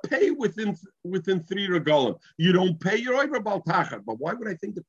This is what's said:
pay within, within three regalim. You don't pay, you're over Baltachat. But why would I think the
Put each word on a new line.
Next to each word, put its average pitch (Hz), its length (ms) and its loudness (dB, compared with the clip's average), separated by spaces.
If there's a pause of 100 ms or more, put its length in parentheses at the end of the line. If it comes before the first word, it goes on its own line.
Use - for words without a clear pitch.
pay 339 240 2
within, 214 440 -2 (300)
within 185 380 -2
three 196 260 -6
regalim. 147 500 2 (180)
You 175 140 4
don't 180 300 4
pay, 196 160 0
you're 247 180 0
over 277 240 0
Baltachat. 170 640 -2
But 113 140 -6
why 165 140 -4
would 240 140 -8
I 185 80 -6
think 202 200 -10
the 165 140 -10